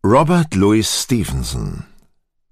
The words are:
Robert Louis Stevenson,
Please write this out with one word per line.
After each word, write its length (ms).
Robert 520
Louis 480
Stevenson, 800